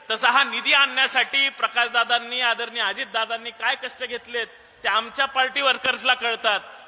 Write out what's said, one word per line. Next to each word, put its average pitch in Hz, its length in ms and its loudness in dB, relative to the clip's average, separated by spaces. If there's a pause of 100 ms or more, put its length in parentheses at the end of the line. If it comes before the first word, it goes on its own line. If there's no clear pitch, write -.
तसा 220 200 2
हा 262 160 6
निधी 240 280 0
आणण्यासाठी 269 800 2
प्रकाशदादांनी, 240 920 0
आदरणीय 233 400 -2
अजितदादांनी 226 680 -4
काय 233 320 -2
कष्ट 254 200 -10
घेतलेत 233 440 -8 (360)
ते 233 60 0
आमच्या 226 380 0
पार्टी 262 340 0
वर्कर्सला 254 540 2
कळतात 226 440 0 (280)